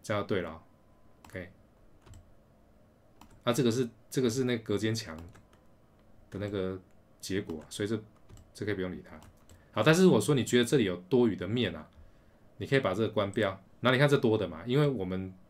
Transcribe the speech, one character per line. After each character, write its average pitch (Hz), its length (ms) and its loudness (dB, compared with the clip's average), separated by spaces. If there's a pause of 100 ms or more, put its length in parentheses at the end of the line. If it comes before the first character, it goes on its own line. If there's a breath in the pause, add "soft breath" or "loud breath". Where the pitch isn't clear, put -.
这 107 120 -4
样 101 80 -2
就 - 40 -8
对 101 140 -2
了。 80 220 -10 (640)
OK， 90 220 -14 (1900)
那 123 100 0
这 123 100 2
个 117 80 4
是， 120 180 0 (220)
这 139 120 0
个 120 80 2
是 131 140 -2
那 123 120 0
个 113 60 -8
隔 101 160 -2
间 110 160 0
墙 82 220 -10 (1120)
的 98 80 -12
那 101 100 -6
个 95 300 -4 (420)
结 95 200 -4
果 78 200 -10
啊， - 80 -20
所 - 160 -6
以 101 40 -4
这， 110 120 -4 (520)
这 - 120 -10
可 107 60 -4
以 98 40 -2
不 92 60 -6
用 90 120 -4
理 73 100 -12
它。 78 160 -20 (540 soft breath)
好， 107 100 0
但 156 100 6
是 185 120 6
如 180 60 10
果 113 100 6
说 147 140 2
你 113 100 2
觉 123 140 2
得 120 60 4
这 147 120 0
里 113 80 4
有 90 120 -2
多 123 300 2
余 98 80 2
的 87 140 -8
面 104 260 -2
啊， 78 140 -16 (720 soft breath)
你 101 80 -8
可 139 100 0
以 135 40 4
把 95 140 0
这 110 80 -2
个 104 60 0
关 101 240 -2
掉。 101 180 0 (300)
然 123 100 2
后 127 40 4
你 123 40 2
看 143 100 4
这 143 80 4
多 110 220 2
的 92 80 -2
嘛， 82 200 -12
因 127 140 2
为 147 60 4
我 117 180 -2
们 92 300 -6 (160)